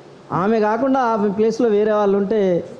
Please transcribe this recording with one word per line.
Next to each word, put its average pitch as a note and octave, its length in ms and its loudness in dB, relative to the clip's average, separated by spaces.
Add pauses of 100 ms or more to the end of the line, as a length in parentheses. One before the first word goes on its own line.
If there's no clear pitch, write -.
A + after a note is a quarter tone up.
(320)
ఆమె G#3 280 0
కాకుండా B3 400 0
ఆమె A3+ 280 0
ప్లేస్లో A3 400 0
వేరే G#3+ 240 2
వాళ్ళు G3+ 240 2
ఉంటే F#3+ 480 0 (160)